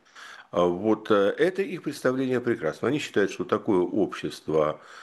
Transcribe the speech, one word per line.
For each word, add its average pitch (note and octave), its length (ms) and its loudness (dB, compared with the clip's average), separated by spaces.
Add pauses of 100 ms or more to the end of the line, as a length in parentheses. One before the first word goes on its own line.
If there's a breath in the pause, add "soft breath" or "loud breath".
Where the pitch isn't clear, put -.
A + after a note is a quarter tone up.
(520 loud breath)
А F2 120 2
вот, G#2 460 0
э, G2+ 260 4
это F#3 240 2
их E3+ 220 -6
представление C3 580 -2
прекрасно. G#2+ 480 -2
Они D3 120 0
считают, G2 320 0
что F#2 120 -6
такое G#2 360 2
общество, D#2 1000 0 (220 loud breath)